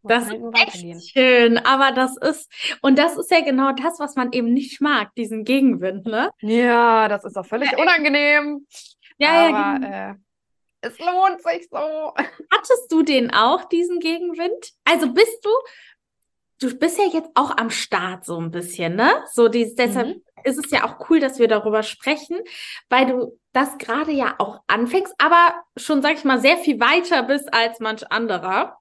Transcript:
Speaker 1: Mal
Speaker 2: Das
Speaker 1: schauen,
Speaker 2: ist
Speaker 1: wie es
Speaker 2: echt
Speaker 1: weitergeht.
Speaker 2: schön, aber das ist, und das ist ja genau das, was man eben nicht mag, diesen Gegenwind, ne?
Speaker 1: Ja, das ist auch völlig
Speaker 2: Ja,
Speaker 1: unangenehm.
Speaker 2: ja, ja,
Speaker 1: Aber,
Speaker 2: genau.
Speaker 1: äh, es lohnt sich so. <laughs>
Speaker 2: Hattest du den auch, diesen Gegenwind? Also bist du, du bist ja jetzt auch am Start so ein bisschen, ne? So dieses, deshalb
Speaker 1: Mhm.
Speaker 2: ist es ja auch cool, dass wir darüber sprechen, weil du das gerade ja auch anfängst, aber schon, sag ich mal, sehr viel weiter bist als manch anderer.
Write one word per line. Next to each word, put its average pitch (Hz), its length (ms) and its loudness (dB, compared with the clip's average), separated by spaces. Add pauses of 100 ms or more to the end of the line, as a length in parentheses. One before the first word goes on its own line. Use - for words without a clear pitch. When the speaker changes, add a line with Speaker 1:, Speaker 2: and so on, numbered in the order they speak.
Speaker 1:
Mal 220 100 0
Speaker 2:
Das 240 100 2
Speaker 1:
schauen, 240 80 -8
Speaker 2:
ist - 80 -8
Speaker 1:
wie 233 60 -12
es 233 80 -10 (140)
Speaker 2:
echt 175 260 -14
Speaker 1:
weitergeht. - 180 -20
Speaker 2:
schön, 240 480 6
aber 269 320 2
das 262 260 -2
ist, - 340 -4 (300)
und 269 160 4
das 311 200 2
ist - 140 -8
ja 339 100 4
genau 269 320 0
das, 285 260 -4
was 294 160 -10
man 254 160 -4
eben 240 220 -2
nicht 269 280 -4
mag, 269 340 0
diesen 220 280 -8
Gegenwind, 208 640 0
ne? 233 240 -2 (120)
Speaker 1:
Ja, 233 680 4
das 208 180 -4
ist 202 120 -10
auch 185 80 -8
völlig 269 260 -2
Speaker 2:
Ja, - 60 -2
Speaker 1:
unangenehm. 294 920 2 (500)
Speaker 2:
ja, 302 160 2
ja, 339 160 6
Speaker 1:
Aber, 277 300 0
Speaker 2:
genau. 262 80 -6
Speaker 1:
äh, 196 280 -10 (680)
es 233 180 -12
lohnt 359 440 0
sich 339 280 -4
so. 311 440 -8
<laughs> - 380 -6
Speaker 2:
Hattest 480 380 0
du 320 120 2
den 262 300 0
auch, 277 320 2
diesen 349 340 -2
Gegenwind? 339 760 -6 (120)
Also 311 260 2
bist 453 320 2
du, 415 60 -2 (1080)
du 262 180 -4
bist 330 200 -2
ja 415 80 2
jetzt 320 300 -4
auch 294 220 2
am 226 120 -4
Start 185 560 -6
so 170 140 -8
ein 165 120 -6
bisschen, 175 440 -6
ne? 262 280 2 (100)
So 233 140 4
dieses, 226 280 0
deshalb 240 320 0
Speaker 1:
Mhm. 370 140 -12 (220)
Speaker 2:
ist 262 200 -2
es - 80 -8
ja - 140 0
auch - 240 -14
cool, 320 100 4
dass 269 200 -2
wir 233 80 4
darüber 214 360 0
sprechen, 294 540 -6 (520)
weil 262 180 4
du 254 320 -4 (140)
das 277 240 -2
gerade 311 340 -4
ja 269 260 -2
auch 202 300 -6
anfängst, 247 500 -2
aber 339 380 4 (200)
schon, 277 260 -2
sag 294 140 2
ich 294 80 -14
mal, 262 160 2
sehr 294 180 4
viel 302 220 -2
weiter 302 440 2
bist 277 300 -2
als 233 260 0
manch 220 320 -8
anderer. 202 680 -4